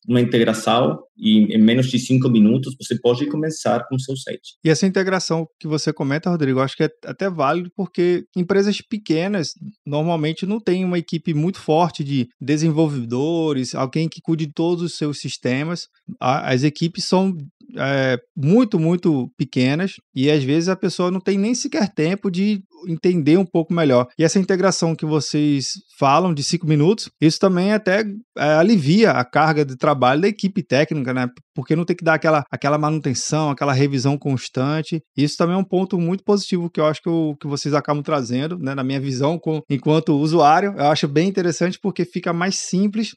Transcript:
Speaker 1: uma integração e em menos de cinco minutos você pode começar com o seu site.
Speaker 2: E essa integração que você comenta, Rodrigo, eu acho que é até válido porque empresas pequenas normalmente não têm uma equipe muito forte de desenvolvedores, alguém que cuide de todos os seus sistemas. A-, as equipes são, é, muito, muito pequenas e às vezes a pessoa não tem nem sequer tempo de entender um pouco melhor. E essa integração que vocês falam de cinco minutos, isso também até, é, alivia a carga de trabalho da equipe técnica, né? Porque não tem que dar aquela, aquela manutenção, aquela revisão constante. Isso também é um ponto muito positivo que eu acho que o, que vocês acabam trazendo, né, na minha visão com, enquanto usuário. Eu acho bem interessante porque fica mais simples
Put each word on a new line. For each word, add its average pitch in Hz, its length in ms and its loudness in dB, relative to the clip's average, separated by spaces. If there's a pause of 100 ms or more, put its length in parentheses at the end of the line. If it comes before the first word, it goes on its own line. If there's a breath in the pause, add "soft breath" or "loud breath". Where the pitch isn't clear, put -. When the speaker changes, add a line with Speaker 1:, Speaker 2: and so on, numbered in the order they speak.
Speaker 1:
uma 123 120 4
integração 120 800 2 (180)
e 107 380 4
em 110 80 6
menos 120 240 4
de 123 120 -2
cinco 131 300 0
minutos 117 520 4
você 117 200 -6
pode 123 260 0
começar 147 600 -2
com - 80 -8
o 131 60 -2
seu 135 160 -8
site. - 480 -14
Speaker 2:
E 160 60 2
essa 156 140 2
integração 185 640 -2 (140)
que 165 80 -10
você 151 240 -2
comenta, 147 360 -4
Rodrigo, 147 300 0
eu 131 40 2
acho 135 140 -4
que - 60 0
é 151 80 0 (140)
até 185 260 -6
válido 170 460 -2
porque 175 480 -2 (120)
empresas 196 440 0
pequenas 185 680 -4 (360)
normalmente 156 580 -2
não 202 140 -4
têm 185 260 -2
uma 180 140 -2
equipe 165 360 -4
muito 156 260 -2
forte 160 420 0
de 139 240 -2 (140)
desenvolvedores, 147 1400 0
alguém 135 320 -2
que 165 120 -12
cuide 165 260 -2
de 147 60 -12
todos 170 300 -2
os 170 140 -6
seus 147 240 -6
sistemas. 139 680 -6 (340)
A-, 135 300 -2
as 127 140 0
equipes 165 400 -2
são, 190 320 0 (420)
é, 135 400 0 (180)
muito, 208 440 2
muito 160 480 0 (100)
pequenas 143 540 0 (200)
e 135 160 0
às 151 140 4
vezes 156 260 0
a 190 60 0
pessoa 180 380 -2
não 190 80 -4
tem 196 180 -2
nem 214 160 0
sequer 294 400 -2
tempo 180 340 -2
de 196 320 -2 (280)
entender 165 500 2
um 190 80 2
pouco - 260 -2
melhor. 131 360 4 (100)
E 151 60 2
essa 165 160 4
integração 180 560 0
que 160 100 -6
vocês 147 680 0 (220)
falam 156 380 2
de 143 80 -6
cinco 170 240 -4
minutos, 151 420 2 (120)
isso 160 180 4
também 190 340 2
até, 208 320 0 (320)
é, 123 60 -4 (120)
alivia 180 580 4
a 123 120 2
carga 151 400 2
de 131 120 -10
trabalho 139 460 2
da 196 40 2
equipe 196 380 -2
técnica, 139 480 0
né? 127 160 -2 (260)
Porque 151 220 -2
não 170 80 0
tem 170 120 -2
que 175 80 -14
dar 160 100 4
aquela, 156 360 2
aquela 147 280 0
manutenção, 151 720 -2
aquela 139 220 -2
revisão 139 460 0
constante. 147 840 -4 (160)
Isso 147 200 0
também 175 180 0
é 185 40 0
um 196 60 0
ponto 190 340 -2
muito 170 260 -2
positivo 190 460 -2
que 170 100 -4
eu 156 60 4
acho 156 160 0
que - 60 -4
o, 160 320 0
que - 60 -10
vocês 143 280 -4
acabam 147 280 0
trazendo, 143 560 -4
né, 135 160 -6
na 135 100 -6
minha 135 160 -2
visão 139 380 -2
com, 156 300 -4
enquanto 151 480 2
usuário. 160 600 4
Eu 143 100 0
acho 151 220 2
bem 156 200 2
interessante 185 540 -2
porque 180 220 -4
fica 175 280 -6
mais 180 240 -2
simples 208 600 -2